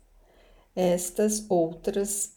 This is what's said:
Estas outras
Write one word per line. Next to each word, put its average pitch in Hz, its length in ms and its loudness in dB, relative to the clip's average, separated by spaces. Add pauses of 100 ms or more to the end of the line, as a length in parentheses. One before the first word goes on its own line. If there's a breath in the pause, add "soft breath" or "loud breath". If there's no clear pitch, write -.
(760 soft breath)
Estas 185 720 0
outras 190 880 0